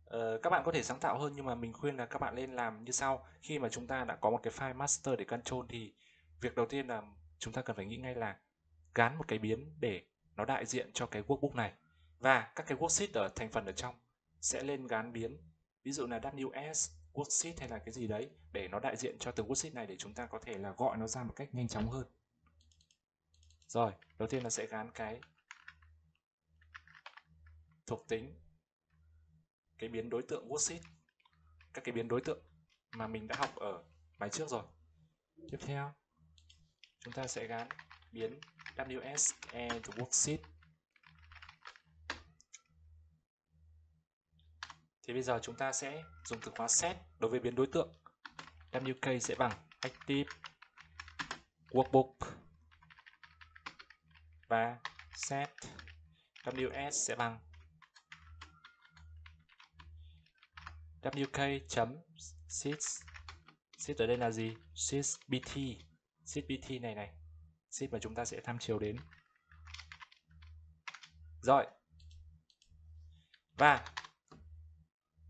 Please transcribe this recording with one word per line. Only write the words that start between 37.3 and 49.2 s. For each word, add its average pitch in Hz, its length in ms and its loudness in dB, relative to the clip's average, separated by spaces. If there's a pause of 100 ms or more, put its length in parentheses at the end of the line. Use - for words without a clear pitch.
gán 117 220 -4 (440)
biến 113 280 -4 (360)
W 127 400 -6
S - 160 4 (200)
and 120 340 -4
worksheet. 123 520 0 (4000)
Thì 123 100 -4
bây 127 100 2
giờ 123 200 4
chúng 117 140 -6
ta 135 160 2
sẽ 147 300 -2 (220)
dùng 113 160 -4
từ - 160 -8
khóa 226 120 0
set 180 280 4 (220)
đối 113 120 4
với 123 100 4
biến 120 140 2
đối 131 120 6
tượng. - 280 2 (760)
W 131 220 0
K 127 280 2